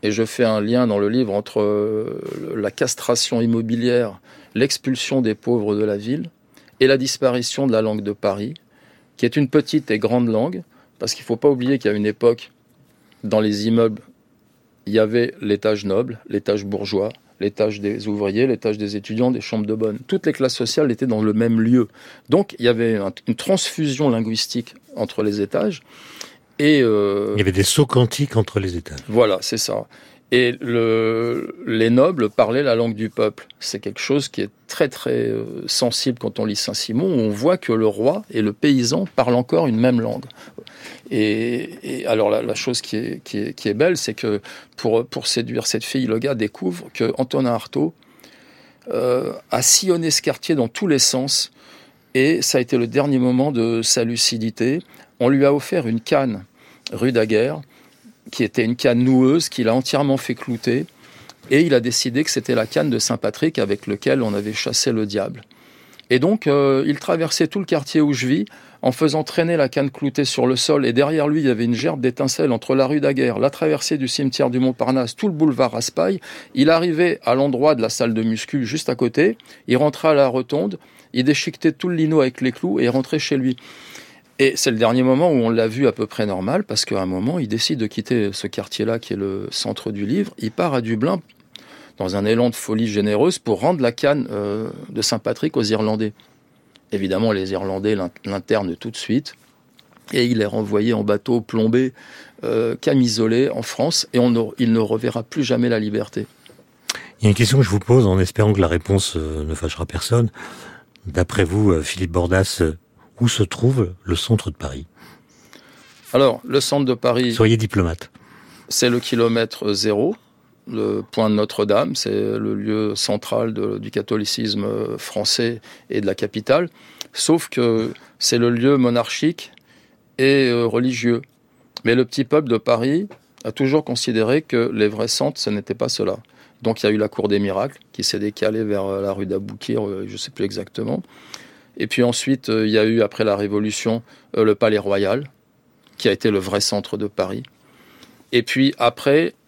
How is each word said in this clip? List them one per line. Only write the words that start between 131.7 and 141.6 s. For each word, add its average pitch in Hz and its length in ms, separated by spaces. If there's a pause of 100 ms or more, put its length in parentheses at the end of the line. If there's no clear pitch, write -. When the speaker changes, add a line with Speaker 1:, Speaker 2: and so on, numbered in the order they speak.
Speaker 1:
Mais 113 100
le 127 120
petit 135 180
peuple 147 240
de 117 80
Paris 131 500 (380)
a 113 80
toujours 143 320
considéré 120 560
que 120 320
les 107 160
vrais 107 200
centres, - 300
ce - 120
n'était 101 240
pas 120 160
cela. 98 280 (440)
Donc 113 200
il - 40
y - 20
a 107 40
eu 107 60
la 104 100
Cour 104 200
des 101 100
Miracles, 101 400 (140)
qui 123 100
s'est - 160
décalée 107 460
vers, 101 220
euh, 98 160
la 98 100
rue 98 140
d'Aboukir, 104 600
euh, 98 220
je 101 80
sais - 140
plus - 140
exactement. 104 580 (760)